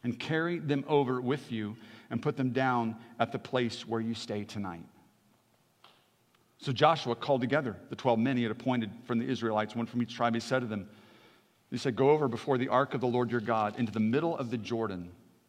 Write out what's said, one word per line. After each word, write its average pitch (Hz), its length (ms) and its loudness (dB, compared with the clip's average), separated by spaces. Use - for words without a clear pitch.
and 120 160 -2
carry 165 400 -2
them 143 300 -2
over 127 320 4
with 127 320 -2
you 110 240 -4
and - 140 -4
put 135 120 0
them 131 180 0
down 120 440 2
at 113 140 0
the - 60 -4
place 120 480 -2
where 113 140 -2
you 113 140 -2
stay 104 300 -6
tonight.'" 92 420 -8
So 143 140 -4
Joshua 147 420 4
called 135 260 2
together 123 360 0
the - 80 -8
twelve 120 220 4
men 127 180 2
he 120 60 2
had 107 100 0
appointed 120 380 -2
from 120 140 0
the 120 80 -2
Israelites, 113 500 0
one 117 100 -2
from 120 160 -2
each 117 120 -4
tribe. 117 200 2
He 117 60 0
said 127 200 0
to 123 60 -4
them, 107 220 -6
he 127 60 -6
said, 120 200 -2
"Go 135 140 6
over 151 180 6
before 123 300 0
the 131 100 0
ark 131 260 2
of 123 60 -2
the 127 60 0
Lord 120 240 2
your 120 100 0
God 107 380 0
into 113 140 0
the 110 80 -2
middle 147 360 2
of 120 140 -6
the 120 80 -4
Jordan. 98 540 -4